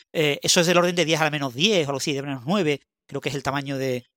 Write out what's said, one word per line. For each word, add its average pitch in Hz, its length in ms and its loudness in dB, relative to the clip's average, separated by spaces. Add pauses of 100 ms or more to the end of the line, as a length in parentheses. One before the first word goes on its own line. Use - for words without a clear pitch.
(140)
Eh, 147 280 2
eso - 200 2
es 165 60 2
del 175 100 4
orden 175 180 4
de 175 100 2
diez 156 160 2
a 160 40 4
la 147 60 0
menos 139 220 -4
diez 170 340 2
o 143 40 -2
algo 139 60 -2
así, 151 160 -4
de 135 80 -4
menos 139 240 -8
nueve, 156 360 0 (260)
creo 135 140 -8
que 143 80 -6
es 135 60 -4
el 139 80 -8
tamaño 139 340 -4
de 131 280 -4 (120)